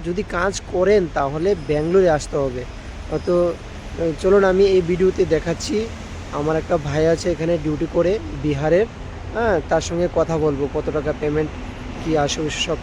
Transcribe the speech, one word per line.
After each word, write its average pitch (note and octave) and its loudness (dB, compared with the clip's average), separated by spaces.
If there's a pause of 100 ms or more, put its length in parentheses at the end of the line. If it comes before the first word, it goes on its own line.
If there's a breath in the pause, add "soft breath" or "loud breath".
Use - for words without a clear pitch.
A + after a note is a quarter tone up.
যদি F3 -2
কাজ F#3+ -2 (120)
করেন F#3 4
তাহলে D#3 0 (140)
ব্যাঙ্গালোরে E3 4
আসতে D3+ 0
হবে। B2+ -2 (640)
তো, F3 2 (640)
চলুন G3 6
আমি F#3+ 6
এই F#3+ 6
ভিডিওতে F3+ 2
দেখাচ্ছি, E3 0 (460)
আমার D3+ 0
একটা D#3+ 0
ভাই D3+ 0
আছে E3 2
এখানে E3 0
ডিউটি D3+ -2
করে F3 2 (240)
বিহারের, D#3 2 (480)
হ্যাঁ, G#3+ 2
তার E3 2
সঙ্গে E3+ -2
কথা E3 2
বলবো, D3 0
কত D#3 -2
টাকা D3 -2
পেমেন্ট, D3+ 0 (540)
কী D#3+ 0
আসে, C#3+ 0
ওই D3+ -4
সব D#3 -2